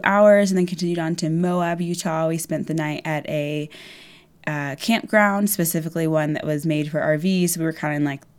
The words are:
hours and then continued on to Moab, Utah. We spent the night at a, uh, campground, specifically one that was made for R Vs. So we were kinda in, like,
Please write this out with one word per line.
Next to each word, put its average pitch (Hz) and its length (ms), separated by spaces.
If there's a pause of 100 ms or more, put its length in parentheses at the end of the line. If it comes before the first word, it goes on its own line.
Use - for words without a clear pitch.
hours 202 440
and 190 80
then 180 80
continued 175 340
on 165 180
to 160 120
Moab, 170 520
Utah. 165 480
We 165 80
spent 160 300
the 160 60
night 151 300
at 151 240
a, 151 400 (800)
uh, 143 300
campground, 208 680
specifically 165 600
one 151 260
that - 120
was 151 200
made 151 240
for 151 120
R 156 160
Vs. 180 360
So 170 60
we 160 80
were 160 60
kinda 151 220
in, 147 80
like, 139 180 (180)